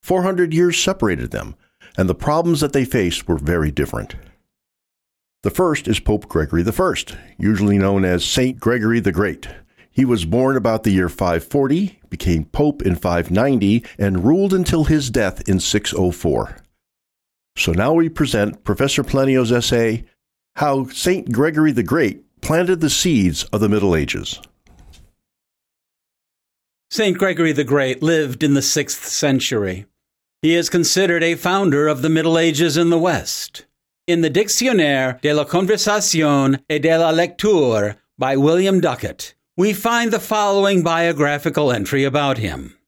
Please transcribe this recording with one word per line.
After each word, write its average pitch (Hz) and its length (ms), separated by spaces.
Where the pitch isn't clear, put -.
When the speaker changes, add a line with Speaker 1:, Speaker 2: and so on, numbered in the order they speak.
Speaker 1:
Four 185 220
hundred 180 320
years 175 240
separated 90 500
them, - 240
and - 140
the - 60
problems 165 460
that 143 120
they 135 120
faced 92 420
were 82 100
very 76 320
different. - 460
The 196 80
first 170 360
is 107 120
Pope - 280
Gregory 82 360
the 110 80
First, - 440
usually 101 400
known 98 260
as 90 220
Saint 127 340
Gregory 117 400
the 98 120
Great. 101 360
He 131 140
was 113 200
born 127 320
about 110 240
the 110 100
year 92 160
five 85 360
forty, 143 560
became 82 360
pope - 360
in 90 140
five 87 340
ninety, 113 560
and 95 260
ruled 190 300
until 165 300
his 143 260
death 107 360
in 95 120
six - 340
oh 90 160
four. 73 480
So - 180
now 110 200
we 165 160
present 120 540
Professor 135 400
Plenio's 131 480
essay, 117 540
How 139 300
Saint - 460
Gregory 151 400
the 120 120
Great 120 580
Planted 175 400
the 156 80
Seeds 104 560
of 107 140
the 107 100
Middle 101 260
Ages. - 440
Speaker 2:
Saint 196 280
Gregory 170 340
the 147 120
Great 131 380
lived 156 420
in 143 120
the 139 80
sixth - 440
century. 107 800
He 160 140
is 170 140
considered 175 540
a 170 120
founder 170 520
of 143 140
the 156 80
Middle 160 300
Ages 165 360
in 170 140
the 165 100
West. - 640
In 170 160
the 160 80
Dictionnaire 151 920
de 147 120
la 151 100
Conversation 170 1160
et 151 100
de 160 180
la 165 120
Lecture 160 880
by 135 200
William 180 420
Duckett, 120 560
we 202 160
find 233 380
the 214 80
following 196 640
biographical 151 880
entry 120 320
about 139 340
him. 69 400